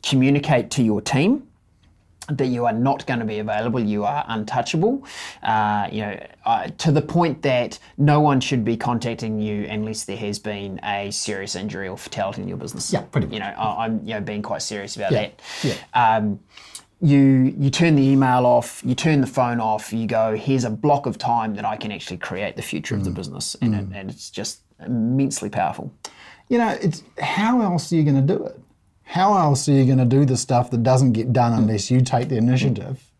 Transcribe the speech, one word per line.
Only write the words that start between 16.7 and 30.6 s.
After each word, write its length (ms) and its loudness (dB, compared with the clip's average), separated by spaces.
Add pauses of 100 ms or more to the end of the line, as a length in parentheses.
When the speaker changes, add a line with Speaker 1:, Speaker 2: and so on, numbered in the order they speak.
Speaker 1:
you, 580 6
you 100 2
turn 280 4
the 60 6
email 420 4
off, 400 2
you 100 0
turn 240 2
the 80 2
phone 320 0
off, 320 -2
you 160 -2
go, 300 0
"Here's 260 0
a 60 -2
block 360 0
of 120 -4
time 380 -2
that 100 -8
I 100 -2
can 160 -8
actually 240 -10
create 400 -8
the 60 -8
future 340 -6
of 80 -2
the 60 -2
Speaker 2:
Mm. 60 -6
Speaker 1:
business." 460 -10
And 120 2
Speaker 2:
Mm. 60 -2 (120)
Speaker 1:
it, 60 -12
and 120 -10
it's 200 -16
just 320 -10 (240)
immensely 640 -2
powerful. 420 -4 (560)
Speaker 2:
You 120 2
know, 100 2 (120)
it's, 220 -2 (160)
how 400 0
else 320 -2
are 60 2
you 60 4
gonna 180 4
do 240 2
it? 120 -12 (480)
How 320 2
else 300 2
are 60 4
you 120 6
gonna 200 4
do 180 6
the 140 2
stuff 340 0